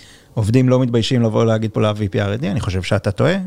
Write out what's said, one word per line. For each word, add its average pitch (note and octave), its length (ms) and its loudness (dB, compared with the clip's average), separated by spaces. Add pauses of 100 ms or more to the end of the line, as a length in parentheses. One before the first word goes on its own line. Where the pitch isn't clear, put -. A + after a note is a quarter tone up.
(340)
עובדים A#2+ 340 2
לא B2+ 120 4
מתביישים A#2+ 420 0
לבוא A2+ 220 2
להגיד A2 260 0
פה A#2 100 -4
ל-V G#2+ 160 0
P G#2 180 -4
R G2+ 260 -2
and - 20 -6
D, E3+ 40 -4
"אני F3+ 140 -4
חושב F#2 220 -4
שאתה G#2 280 -2
טועה, C3 240 0 (120)